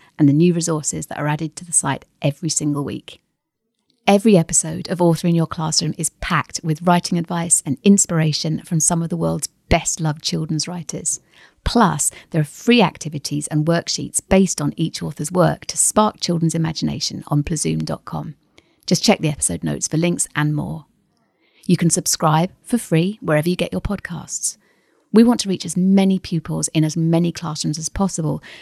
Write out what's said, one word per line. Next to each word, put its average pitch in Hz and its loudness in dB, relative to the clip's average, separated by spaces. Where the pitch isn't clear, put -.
and 147 6
the 139 6
new 170 6
resources 160 -4
that - -10
are 147 -4
added 151 -6
to 175 -16
the 170 -10
site - 0
every 143 -2
single 147 -2
week. - -12
Every 202 6
episode 165 0
of 170 -4
Author 170 2
in 170 4
Your 165 2
Classroom 156 -2
is 156 -4
packed - -4
with 156 -2
writing 175 2
advice 170 -2
and - -4
inspiration 160 2
from 160 -2
some 165 2
of 165 -4
the 175 -2
world's 165 -2
best-loved 160 0
children's 160 -4
writers. - -8
Plus, 170 2
there 165 0
are 151 2
free 233 2
activities 151 -4
and 151 0
worksheets - -2
based 190 4
on 143 -2
each 160 -4
author's 156 -8
work - 2
to - -10
spark - 2
children's 165 0
imagination 160 -4
on 147 2
plazoom 156 -2
dot - -8
com. 156 -10
Just - 0
check - 4
the 156 0
episode 151 -6
notes 151 -4
for 156 -4
links 175 -2
and 151 0
more. 147 -6
You 180 4
can 170 2
subscribe 160 0
for 240 -2
free 180 0
wherever 156 0
you 180 0
get - -4
your 185 -6
podcasts. - -8
We 226 10
want 233 4
to 196 -6
reach 185 -4
as 165 -6
many 190 4
pupils 160 -4
in 156 2
as 156 -2
many 165 2
classrooms 156 -6
as 160 -8
possible, 160 -4